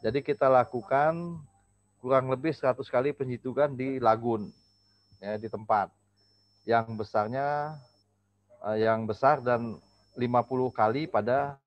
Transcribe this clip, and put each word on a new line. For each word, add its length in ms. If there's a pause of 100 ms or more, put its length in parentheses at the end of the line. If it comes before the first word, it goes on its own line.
Jadi 240
kita 240
lakukan 880 (640)
kurang 320
lebih 240
seratus 320
kali 240
penyidukan 640
di 240
lagun, 480 (720)
ya, 160
di 80
tempat 480 (720)
yang 320
besarnya, 800 (880)
eh, 160
yang 240
besar 400
dan 320 (400)
lima 240
puluh 320
kali 320
pada 600